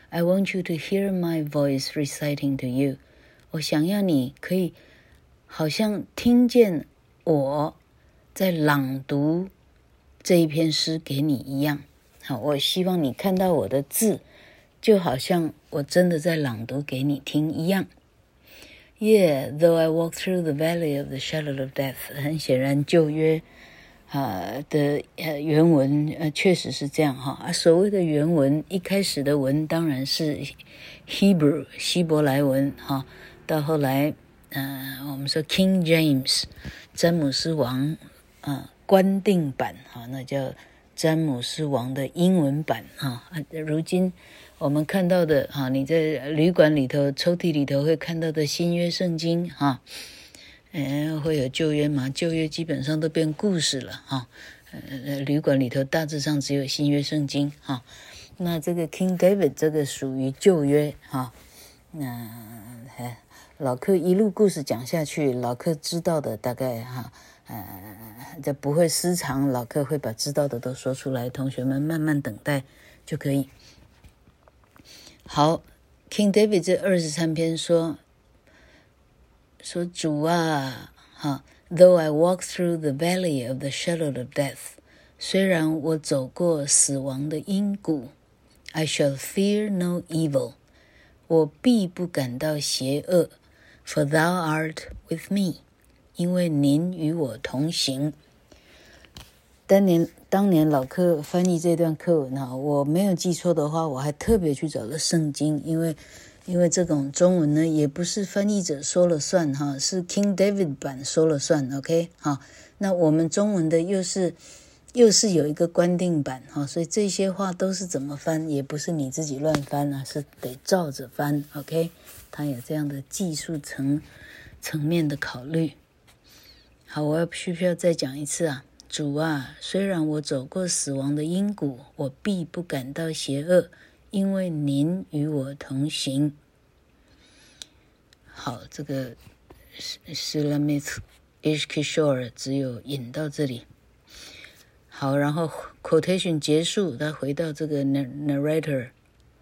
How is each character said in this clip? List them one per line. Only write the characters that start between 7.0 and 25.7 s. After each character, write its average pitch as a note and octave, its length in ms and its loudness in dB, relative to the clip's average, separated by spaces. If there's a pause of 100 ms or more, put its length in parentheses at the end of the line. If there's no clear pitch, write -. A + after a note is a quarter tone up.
我 D3 520 0 (580)
在 F#3+ 180 0
朗 C#3+ 560 2
读 D#3 420 0 (720)
这 F3 180 4
一 E3 60 6
篇 D#3 260 0
诗 D#3+ 280 -2
给 C#3 220 -4
你 D3 140 2
一 C3+ 260 -4
样。 C#3+ 200 -2 (420)
好， C3+ 160 -6
我 C#3+ 180 0
希 F3+ 260 0
望 F3+ 200 0
你 C3 80 0
看 F#3 240 -2
到 F#3 180 2
我 A2+ 140 0
的 C3+ 140 0
字， G3+ 400 0 (580)
就 G#3+ 180 6
好 D3+ 200 0
像 E3 360 -2 (180)
我 D3+ 120 -2
真 F3+ 240 4
的 E3+ 120 0
在 E3 180 0
朗 A#2+ 280 -4
读 C3 160 -6
给 C3+ 220 -6
你 C#3+ 160 0
听 D3+ 320 -2
一 D#3+ 160 -4
样。” F#3+ 180 0 (1120)
Yeah, F#3 580 4
though E3 180 6
I D#3+ 120 4
walk E3 240 0
through F#3 300 -2
the D#3+ 120 0
valley D#3+ 440 0
of C#3+ 120 -6
the C3+ 80 -8
shadow D3 440 -6
of C3 120 -8
death， - 420 -6
很 D3 240 -4
显 C3+ 180 2
然 C#3 280 2
旧 D#3+ 240 4
约 D#3 320 2 (680)
啊， G#2+ 600 -6
的， D3 340 0 (140)
呃， D#3 220 -4
原 D#3 300 6
文， D3 480 4